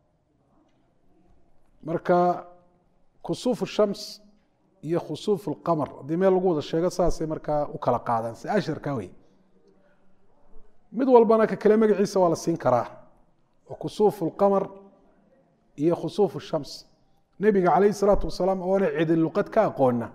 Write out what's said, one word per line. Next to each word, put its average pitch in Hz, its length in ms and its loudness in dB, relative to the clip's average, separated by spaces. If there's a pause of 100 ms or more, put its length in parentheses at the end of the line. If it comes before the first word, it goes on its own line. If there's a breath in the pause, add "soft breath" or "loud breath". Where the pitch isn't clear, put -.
(1900)
Marka 175 600 0 (840)
كسوف 196 340 -4
الشمس - 580 -4 (600)
iyo 160 160 -2
كسوف 165 500 -4
القمر, 151 400 -2 (100)
haddii 151 180 -6
meel 190 160 4
lagu 185 160 2
wada 151 120 0
sheego 165 280 -2
saasay 165 380 0
markaa 151 460 -4
u - 40 -10
kala 123 220 0
qaadaan, 117 360 -4
si - 140 -16
asharka 160 460 -4
wey. 95 140 -10 (1800)
Mid 247 160 -2
walbana 220 400 6
ka 190 80 -6
kale 208 220 4
magaciisa 202 420 2
waa 180 100 4
la 156 60 0
siin 165 220 -2
karaa. 123 300 0 (840)
Waa 127 140 -14
كسوف 185 400 0
القمر 196 460 0 (1120)
iyo 165 160 2
كسوف 175 400 -2
الشمس. - 500 -8 (540)
Nebiga 190 340 2
calayhi 202 200 4
salaatu 202 340 2
wasalaam 185 340 -2
oona 190 260 0 (100)
cidin 165 280 2
luqad 196 240 -2
ka - 200 2
aqoonna, 123 460 0